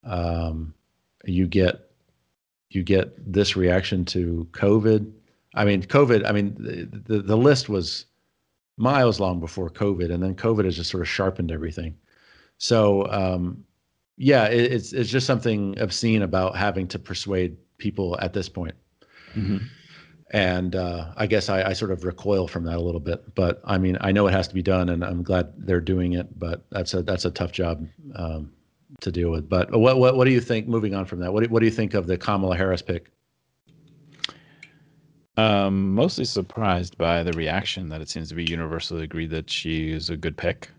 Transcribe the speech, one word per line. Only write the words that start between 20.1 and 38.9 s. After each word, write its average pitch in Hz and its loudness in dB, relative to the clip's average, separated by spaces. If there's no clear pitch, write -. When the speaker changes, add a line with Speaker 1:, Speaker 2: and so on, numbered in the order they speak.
Speaker 1:
And, 92 0
uh, 87 -4
I 107 -2
guess 104 0
I, 95 0
I - -2
sort 95 -4
of 87 -4
recoil 92 0
from 82 -6
that 82 -4
a 85 -2
little 85 -4
bit, 85 -8
but 87 0
I 98 0
mean, 92 2
I 98 2
know 101 6
it 90 4
has 95 2
to - -16
be 92 -2
done, 92 2
and 85 -2
I'm 90 -4
glad 90 0
they're 92 0
doing 90 0
it, 87 -6
but 85 -8
that's 90 -6
a, 92 -2
that's 92 -4
a 90 0
tough 85 -6
job, 82 -4
um, 80 -8
to 95 -6
deal 87 0
with. 78 -4
But 90 2
what, 123 6
what, 127 6
what 127 6
do 131 6
you 123 4
think, 117 -4
moving 107 0
on 95 -4
from 90 -8
that, 90 -4
what 107 4
do, 117 -2
what 113 4
do 113 6
you 110 6
think 107 -2
of 95 0
the 87 0
Kamala 95 0
Harris 92 0
pick? - -6
Speaker 2:
Um, 98 4
mostly 131 0
surprised 90 -2
by 85 2
the 85 -2
reaction 82 -2
that 78 -8
it 76 -12
seems 80 -8
to 78 -12
be 82 -4
universally 82 -4